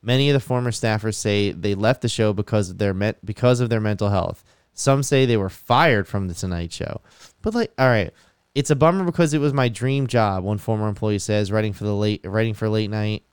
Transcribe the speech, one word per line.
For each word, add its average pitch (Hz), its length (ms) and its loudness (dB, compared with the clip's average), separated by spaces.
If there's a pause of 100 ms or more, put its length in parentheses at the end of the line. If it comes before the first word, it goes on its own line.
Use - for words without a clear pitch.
Many 131 280 2
of 143 40 4
the 139 60 4
former 123 320 -2
staffers 110 440 -2
say 101 360 0
they 98 240 -2
left 110 260 0
the 117 80 -2
show 107 220 2
because 101 380 -2
of 92 80 -12
their 101 160 0
me-, 101 300 -2
because 123 360 2
of 123 100 0
their 113 120 0
mental 107 280 -2
health. 90 340 -2 (300)
Some 139 300 0
say 135 220 2
they 117 120 2
were 95 120 -2
fired 120 580 2
from 98 200 -4
The 87 60 -6
Tonight 85 380 -6
Show. - 300 -10 (400)
But, 220 120 -4
like, 233 240 -2
all 131 100 4
right, 110 260 2 (400)
"It's 139 160 -2
a 147 80 4
bummer 170 260 4
because 170 300 0
it 156 60 2
was 143 120 2
my 131 160 2
dream 131 400 -2
job," 101 360 2
one 104 140 -2
former 107 300 -2
employee 104 320 -2
says, 104 320 -2
"writing 107 220 0
for 98 100 -10
the 104 120 -2
late, 107 280 0
writing 107 300 -2
for 110 160 -4
late 107 200 0
night 107 440 -4